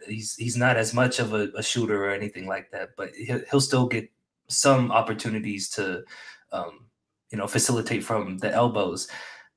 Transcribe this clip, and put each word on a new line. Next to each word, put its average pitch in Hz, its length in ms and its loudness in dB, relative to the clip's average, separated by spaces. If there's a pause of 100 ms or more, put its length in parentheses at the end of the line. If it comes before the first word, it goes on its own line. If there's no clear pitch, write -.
He's, 110 260 -8
he's 117 220 -4
not 123 200 4
as 113 160 2
much 123 280 4
of 110 140 0
a, 104 200 0
a 98 80 -6
shooter 107 420 0
or 101 60 0
anything 98 380 -6
like 95 240 -6
that, 98 240 -10
but 95 180 -8
he'll, 117 360 -4
he'll 139 100 6
still 127 260 4
get 113 240 -4 (380)
some 131 420 4
opportunities 107 800 0
to, 92 320 -4 (480)
um, 85 360 -8 (440)
you 107 80 -6
know, 101 80 -2
facilitate 107 560 0
from 95 360 -2
the 104 140 -2
elbows. 104 540 2 (500)